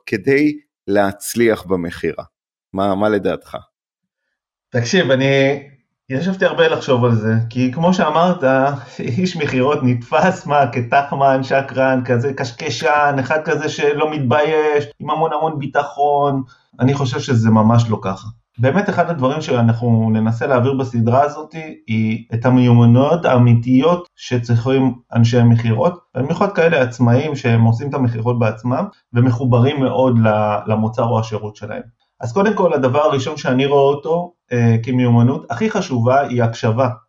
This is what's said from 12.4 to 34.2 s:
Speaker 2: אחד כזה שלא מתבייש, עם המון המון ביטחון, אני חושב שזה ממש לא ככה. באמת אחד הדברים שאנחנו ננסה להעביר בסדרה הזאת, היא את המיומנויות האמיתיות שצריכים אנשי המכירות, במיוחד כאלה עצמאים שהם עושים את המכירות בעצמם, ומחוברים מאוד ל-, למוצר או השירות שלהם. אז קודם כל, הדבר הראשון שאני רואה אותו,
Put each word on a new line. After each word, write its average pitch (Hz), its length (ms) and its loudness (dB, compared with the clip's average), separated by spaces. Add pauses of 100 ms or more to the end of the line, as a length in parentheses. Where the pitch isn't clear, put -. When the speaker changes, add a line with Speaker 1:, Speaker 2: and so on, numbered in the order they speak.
Speaker 2:
אחד 156 240 -2
כזה 151 240 -2
שלא 151 420 -2
מתבייש, 151 720 0 (160)
עם 143 100 -10
המון 160 220 -2
המון 156 260 -4
ביטחון, 143 840 -2 (380)
אני 131 140 2
חושב 139 260 -4
שזה 113 300 2
ממש 110 400 4
לא 107 120 -2
ככה. 92 260 -8 (300)
באמת 156 300 0
אחד 170 220 0
הדברים 139 300 -2
שאנחנו 117 720 0
ננסה 110 340 -2
להעביר 127 260 2
בסדרה 127 500 0
הזאת, 147 320 -6 (320)
היא 110 380 -2 (100)
את 117 120 -2
המיומנויות 123 800 4
האמיתיות 127 920 2
שצריכים 123 800 0 (200)
אנשי 120 240 4
המכירות, 117 600 2 (160)
במיוחד 170 380 -2
כאלה 165 300 2
עצמאים 127 540 0
שהם 117 260 2
עושים 113 260 0
את 139 60 -6
המכירות 120 440 -2
בעצמם, 120 460 -4 (280)
ומחוברים 127 680 2
מאוד 123 380 0
ל-, 107 380 0 (100)
למוצר 110 380 -2
או 113 160 -2
השירות 107 360 -8
שלהם. 104 260 -12 (380)
אז 117 120 -10
קודם 202 220 0
כל, 185 180 2
הדבר 131 280 0
הראשון 151 360 -2
שאני 139 300 -2
רואה 143 160 4
אותו, 160 500 -2 (200)